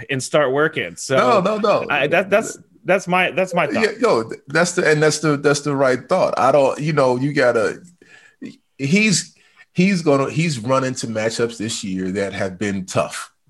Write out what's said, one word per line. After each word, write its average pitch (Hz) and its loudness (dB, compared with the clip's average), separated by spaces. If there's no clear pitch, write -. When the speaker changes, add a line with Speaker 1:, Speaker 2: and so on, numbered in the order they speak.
Speaker 1:
and 131 -4
start 143 0
working." 139 -2
So 131 -2
Speaker 2:
No, 240 4
no, 214 -2
no. 208 0
Speaker 1:
I, 143 0
that, 185 0
that's, 208 0
that's 175 0
my, 180 2
that's 180 -2
my 170 0
thought. 220 -2
Speaker 2:
Yeah, 208 0
yo, 120 2
th-, - -12
that's 160 0
the, 160 2
and 151 4
that's 151 2
the, 151 2
that's 143 2
the 147 -2
right 131 0
thought. 180 0
I 131 4
don't, 135 4
you 156 -2
know, 131 4
you 143 -2
gotta, 117 2
he's, 185 0
he's 185 2
gonna, 139 2
he's 147 -2
run 131 0
into 127 -6
matchups 113 -4
this 110 -8
year 92 -6
that 98 -4
have 92 -8
been 98 -4
tough, - -6